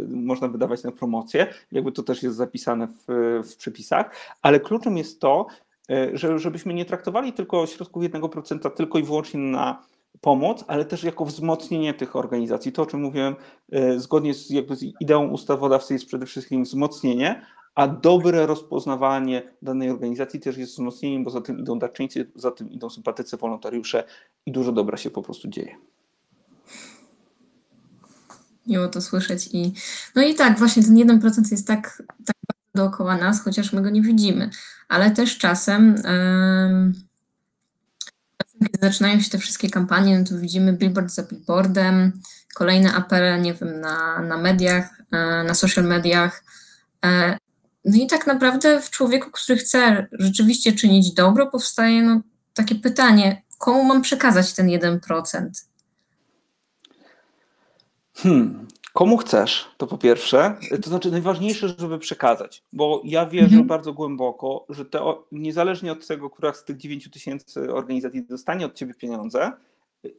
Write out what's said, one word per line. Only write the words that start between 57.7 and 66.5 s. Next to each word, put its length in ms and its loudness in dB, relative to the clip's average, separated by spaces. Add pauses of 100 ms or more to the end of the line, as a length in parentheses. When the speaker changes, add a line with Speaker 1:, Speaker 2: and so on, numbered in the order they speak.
Speaker 1:
Hmm. 540 2 (260)
Komu 240 4
chcesz, 500 0 (100)
to 100 -6
po 100 -10
pierwsze, 580 2 (280)
to 60 -10
znaczy 220 -4
najważniejsze, 580 -4
żeby 300 -8
przekazać, 640 -2 (100)
bo 320 -2
ja 200 0
wierzę 200 4
Speaker 2:
Mhm. 220 8
Speaker 1:
bardzo 260 -4
głęboko, 760 -6
że 160 -14
te 160 -8
o-, 300 -6
niezależnie 600 -4
od 160 -12
tego, 220 -10
która 240 -6